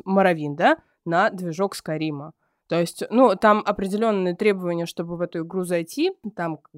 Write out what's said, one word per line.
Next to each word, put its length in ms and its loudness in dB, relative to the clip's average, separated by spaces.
Morrowind'а 680 2
на 240 2
движок 460 -4
Скайрима. 580 -6
То 100 0
есть, 300 -4
ну, 260 6
там 300 4
определенные 680 0
требования, 500 0
чтобы 300 -8
в 60 -8
эту 240 -6
игру 180 -6
зайти, 480 -2
там 220 -6
как 200 -20